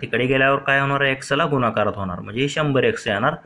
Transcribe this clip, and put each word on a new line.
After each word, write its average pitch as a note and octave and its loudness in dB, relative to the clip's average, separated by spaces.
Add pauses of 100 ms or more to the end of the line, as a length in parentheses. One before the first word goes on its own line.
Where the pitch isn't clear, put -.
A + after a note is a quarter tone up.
तिकडे A#2 0
गेल्यावर C3+ 2
काय C#3 0
होणार, C#3 0
एक्सला C#3 0
गुणाकारात A2+ 0
होणार, F#2+ -6
म्हणजे G#2 -6
हे C#3+ 2
शंभर C#3+ 0
एक्स A2+ 0
येणार A#2 0 (100)